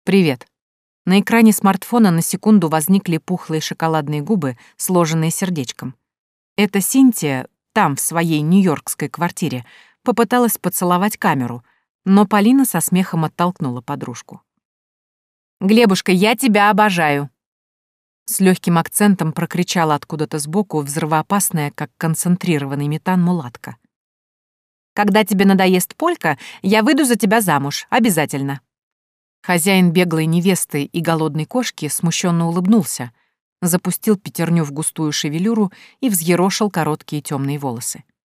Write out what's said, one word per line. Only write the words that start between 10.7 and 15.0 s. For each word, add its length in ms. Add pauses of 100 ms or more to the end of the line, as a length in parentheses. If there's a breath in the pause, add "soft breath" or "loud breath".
камеру, 480 (400)
но 200
Полина 400
со 160
смехом 440
оттолкнула 560
подружку. 600 (1160)